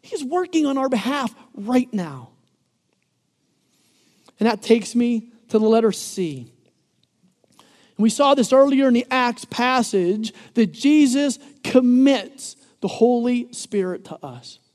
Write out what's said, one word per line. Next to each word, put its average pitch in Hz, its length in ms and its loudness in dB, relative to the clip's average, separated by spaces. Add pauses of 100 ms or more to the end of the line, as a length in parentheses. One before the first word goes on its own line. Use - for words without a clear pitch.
He's 330 220 -10
working 330 420 -2
on 269 120 -2
our 269 100 -2
behalf 254 480 -4 (180)
right 247 400 -2
now. 147 360 -8 (2000)
And 214 80 0
that 214 140 -4
takes 233 340 0
me 240 360 -2 (180)
to 214 100 0
the 220 80 2
letter 220 240 2
C. 147 600 -10 (1040)
And - 460 -8
we 226 60 4
saw 277 260 2
this 262 180 0
earlier 269 340 4
in 247 60 4
the 240 160 2
Acts 247 360 -2
passage 220 880 -2 (200)
that 220 140 2
Jesus 277 720 2 (240)
commits 254 920 0 (240)
the 202 80 -6
Holy 240 640 -2
Spirit 185 540 -8
to - 180 -18
us. 123 360 -18 (160)